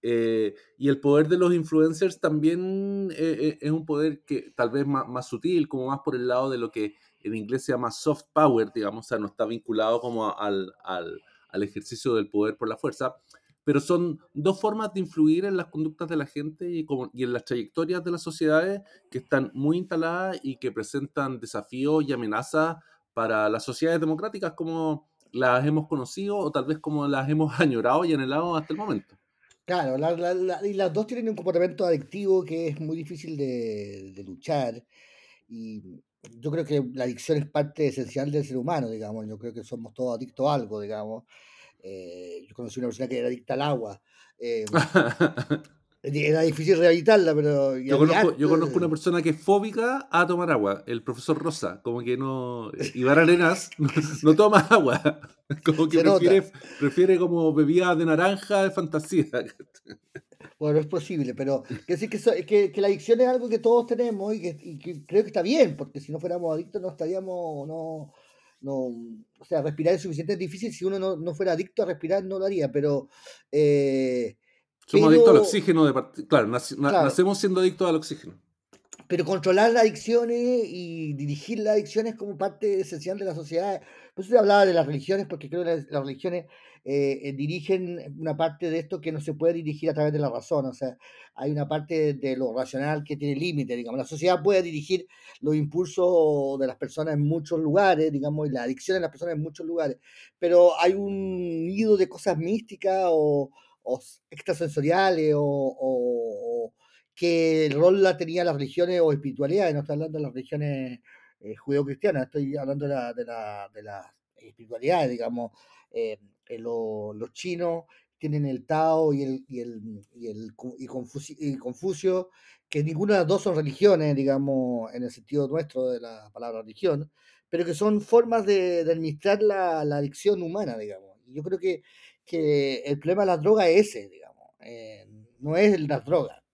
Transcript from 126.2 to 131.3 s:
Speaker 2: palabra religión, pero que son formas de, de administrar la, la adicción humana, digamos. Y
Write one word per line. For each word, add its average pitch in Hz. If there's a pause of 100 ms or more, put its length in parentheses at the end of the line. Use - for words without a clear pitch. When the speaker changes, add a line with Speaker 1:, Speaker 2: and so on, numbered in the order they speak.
Speaker 2:
palabra 113
religión, 147 (360)
pero 170
que 165
son 208
formas 226
de, 180
de 160
administrar 160
la, 185
la 147
adicción 180
humana, 170
digamos. 98 (160)
Y 127